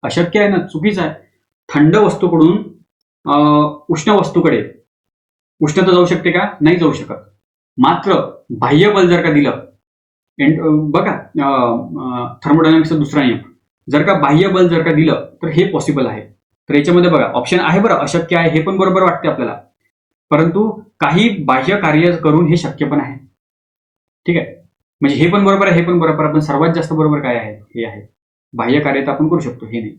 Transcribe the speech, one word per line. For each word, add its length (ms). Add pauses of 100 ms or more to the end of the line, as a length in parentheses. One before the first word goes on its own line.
अशक्य 360
आहे 100
ना, 80
चुकीचं 440
आहे. 120 (600)
थंड 220
वस्तूकडून, 680 (640)
अ, 120 (520)
उष्ण 220
वस्तूकडे 580 (920)
उष्णता 300
जाऊ 140
शकते 260
का? 180 (120)
नाही 160
जाऊ 160
शकत. 400 (440)
मात्र 720
बाह्य 420
बल 160
जर 140
का 100
दिलं, 200 (920)
and, 180
अ, 100
बघा, 420 (300)
अ, 80 (500)
अ, 340 (120)
थर्मोडायनॅमिक्सचा 520
दुसरा 260
नियम, 280 (340)
जर 160
का 100
बाह्य 340
बल 220
जर 140
का 100
दिलं, 320 (100)
तर 140
हे 220
पॉसिबल 360
आहे. 140 (480)
तर 60
याच्यामध्ये 340
बघा, 160
ऑप्शन 340
आहे 200
बरं, 160
अशक्य 420
आहे, 120
हे 120
पण 160
बरोबर 260
वाटते 240
आपल्याला, 260 (760)
परंतु 380 (300)
काही 300 (160)
बाह्य 360
कार्य 420
करून 240
हे 100
शक्य 280
पण 140
आहे. 160 (1120)
ठीक 120
आहे, 180 (460)
म्हणजे 140
हे 160
पण 140
बरोबर 220
आहे, 120
हे 60
पण 140
बरोबर 240
आहे, 100
पण 60
सर्वात 340
जास्त 200
बरोबर 260
काय 180
आहे? 160
हे 320
आहे, 160 (520)
बाह्य 260
कार्य 220
तर 100
आपण 180
करू 100
शकतो, 260
हे 140
नाही. 200